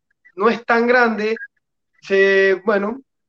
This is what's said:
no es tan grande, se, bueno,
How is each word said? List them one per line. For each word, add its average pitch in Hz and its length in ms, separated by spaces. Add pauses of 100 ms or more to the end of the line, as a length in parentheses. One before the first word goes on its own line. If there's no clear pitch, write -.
(340)
no 214 160
es 220 140
tan 233 240
grande, 226 480 (680)
se, 196 640
bueno, 214 380 (260)